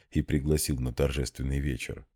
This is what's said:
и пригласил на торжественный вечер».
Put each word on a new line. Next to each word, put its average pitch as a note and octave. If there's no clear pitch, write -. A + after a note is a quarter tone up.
и D2+
пригласил D2+
на B1
торжественный C2+
вечер». -